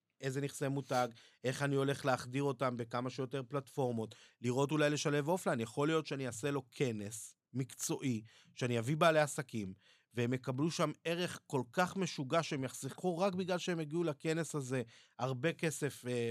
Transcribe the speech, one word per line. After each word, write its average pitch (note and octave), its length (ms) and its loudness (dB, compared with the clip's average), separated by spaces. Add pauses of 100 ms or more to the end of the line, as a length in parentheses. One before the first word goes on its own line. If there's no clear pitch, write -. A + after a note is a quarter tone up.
(200)
איזה C3+ 200 -2
נכסי C#3 280 -2
מותג, C3+ 400 0 (360)
איך C3 180 0
אני C#3 140 2
הולך C#3 280 2
להחדיר B2+ 380 2
אותם C3 340 0
בכמה A#2+ 340 -4
שיותר C3+ 380 -4
פלטפורמות, B2 640 -2 (260)
לראות B2 320 2
אולי D3+ 180 6
לשלב D3 380 0
אופליין. F3 320 0
יכול C#3+ 280 0
להיות D#3+ 180 2
שאני C3+ 200 -4
אעשה B2 240 -2
לו C#3 200 0
כנס A2+ 640 -4 (160)
מקצועי, B2 680 -2 (320)
שאני B2 240 0
אביא B2 180 0
בעלי D#3+ 240 6
עסקים, A2+ 540 -2 (400)
והם A#2+ 180 2
יקבלו C3 380 0
שם D3+ 220 0 (120)
ערך E3+ 420 -2
כל C3 160 0 (100)
כך F3+ 240 0
משוגע D#3+ 460 0
שהם C#3 220 -2
יחסכו D#3 540 -4
רק F#3+ 160 2
בגלל F3+ 240 -2
שהם E3+ 200 -2
הגיעו D#3+ 260 -2
לכנס D#3+ 500 -2
הזה C3 280 0 (360)
הרבה C3 340 0
כסף, D3+ 560 -4
אה, A#2+ 220 0